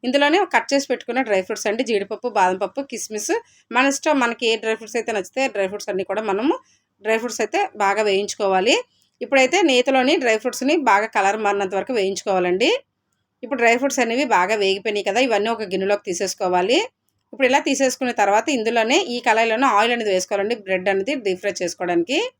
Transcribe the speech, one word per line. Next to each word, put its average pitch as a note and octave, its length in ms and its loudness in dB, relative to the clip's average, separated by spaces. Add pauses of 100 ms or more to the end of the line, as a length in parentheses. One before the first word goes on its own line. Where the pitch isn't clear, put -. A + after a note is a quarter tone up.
ఇందులోనే C#4+ 360 4
ఒక F4 120 -4
కట్ A3+ 180 0
చేసి C#4 180 0
పెట్టుకున్న B3 380 -4
డ్రై F#3+ 180 2
ఫ్రూట్స్ A3 240 -6
అండి, A3+ 180 -2
జీడిపప్పు, A3 480 -4
బాదం F#3 260 2
పప్పు, G3+ 200 -8 (100)
కిస్మిస్, G#3+ 400 -6 (440)
మన C4+ 180 4
ఇష్టం. D4+ 280 0
మనకి A#3 280 -2
ఏ - 20 2 (100)
డ్రై A3 180 -2
ఫ్రూట్స్ A3 200 -8
అయితే A3 160 -4
నచ్చితే C4 400 -4
డ్రై G3 160 0
ఫ్రూట్స్ G#3 200 -10
అన్నీ F#3+ 180 -4
కూడా G#3 200 -4
మనము A#3 240 0 (500)
డ్రై A3 180 2
ఫ్రూట్స్ A#3+ 220 -6
అయితే F4 160 -2 (220)
బాగా G3 280 0
వేయించుకోవాలి. G3 680 0 (460)
ఇప్పుడైతే C4 340 2 (120)
నేతిలోని C4 520 4
డ్రై A#3 200 2
ఫ్రూట్స్ని C4 340 -2 (140)
బాగా G#3 260 4
కలర్ G3+ 300 2
మారినంత G3+ 320 -2
వరకు F#3+ 200 -4
వేయించుకోవాలండి. F#3+ 720 0 (760)
ఇప్పుడు B3 180 -6
డ్రై A#3 180 6
ఫ్రూట్స్ C4+ 240 -2
అనేవి A#3+ 220 0 (100)
బాగా F#3 260 2
వేగిపోయినాయి G3 460 -2
కదా, G3+ 180 0
ఇవన్నీ A3 280 0
ఒక A3 180 -6
గిన్నెలోకి F#3+ 380 0
తీసేసుకోవాలి. F#3 680 0 (540)
ఇప్పుడు B3+ 180 0
ఇలా C#4 180 4
తీసేసుకున్న C4 540 0
తర్వాత G3+ 260 4 (100)
ఇందులోనే A#3 420 2 (160)
ఈ - 20 -4 (100)
కళాయిలోనే A3+ 400 2 (120)
ఆయిల్ A#3 160 2
అనేది G#3+ 200 -2
వేసుకోవాలండి, G3+ 420 -2 (100)
బ్రెడ్ F#3 260 -2
అనేది G3 220 -2 (100)
డీప్ F#3 180 -2
ఫ్రై G3+ 180 -2
చేసుకోవడానికి. F3 580 -2 (200)